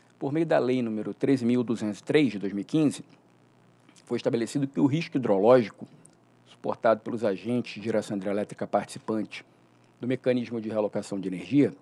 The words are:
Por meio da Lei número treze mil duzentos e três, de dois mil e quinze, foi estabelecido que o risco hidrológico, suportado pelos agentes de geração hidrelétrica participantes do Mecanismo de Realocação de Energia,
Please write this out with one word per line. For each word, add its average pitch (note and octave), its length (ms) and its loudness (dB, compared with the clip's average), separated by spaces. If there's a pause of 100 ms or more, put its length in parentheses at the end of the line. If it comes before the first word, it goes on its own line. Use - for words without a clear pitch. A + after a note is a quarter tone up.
(180)
Por C#3 140 -4
meio E3 140 0
da D#3 120 4
Lei B2+ 240 2
número G#2+ 300 -4
treze C3+ 320 2
mil B2 180 4
duzentos A2 380 -4
e - 20 -20
três, C#3+ 300 2
de G#2 60 -6
dois F#2+ 140 -4
mil G2 100 -4
e - 20 -12
quinze, D#3 400 0 (1000)
foi A#2+ 100 -4
estabelecido B2+ 500 -2
que - 140 -4
o C#3+ 60 6
risco D3+ 320 -2
hidrológico, A2 680 4 (600)
suportado A2 560 0
pelos A#2 200 -6
agentes G#2+ 520 -2
de G#2 80 -12
geração G#2+ 340 -2
hidrelétrica G2+ 500 -4
participantes - 800 -4 (560)
do A#2+ 80 -6
Mecanismo B2 520 -2
de A2 80 -6
Realocação G#2 520 -2
de F#2 80 -6
Energia, F#2 540 2